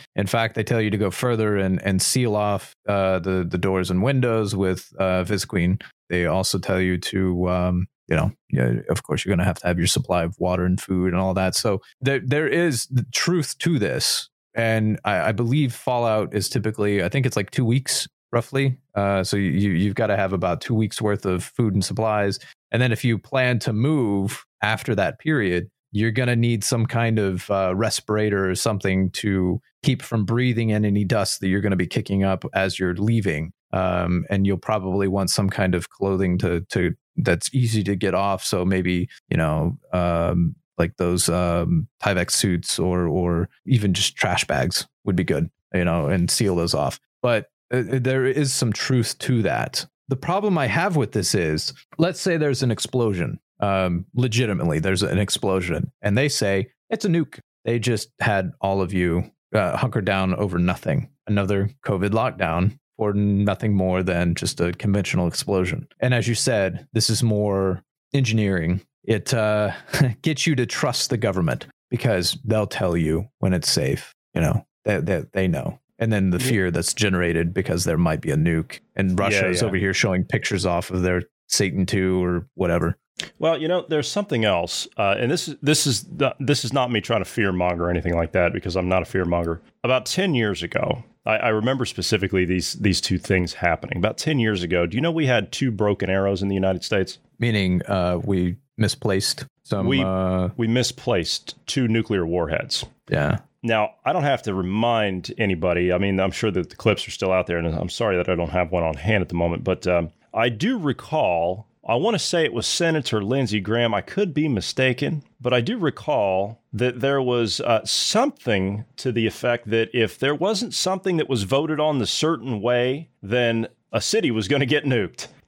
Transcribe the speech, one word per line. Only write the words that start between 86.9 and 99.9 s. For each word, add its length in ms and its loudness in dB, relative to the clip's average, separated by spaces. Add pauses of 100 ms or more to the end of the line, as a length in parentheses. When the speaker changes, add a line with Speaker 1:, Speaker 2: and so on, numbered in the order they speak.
Speaker 2:
me 100 0
trying 220 0
to 80 -8
fearmonger 500 0
or 100 0
anything 260 0
like 160 0
that, 200 2
because 220 -6
I'm 140 0
not 140 2
a 20 -8
fearmonger. 560 -2 (240)
About 220 0
ten 280 0
years 280 0
ago, 420 -6 (220)
I, 100 2
I 140 -2
remember 340 0
specifically 600 0
these, 280 -2
these 280 0
two 180 -2
things 340 0
happening. 460 -2
About 200 0
ten 220 0
years 220 2
ago, 240 0
do 100 -6
you 60 -2
know 100 0
we 140 0
had 260 0
two 180 -2
broken 400 0
arrows 320 0
in 60 0
the 80 0
United 260 0
States? 360 -2 (200)
Speaker 1:
Meaning, 480 2
uh, 380 0
we 320 0 (200)
misplaced 680 -2 (160)
some, 240 -2
Speaker 2:
We, 160 2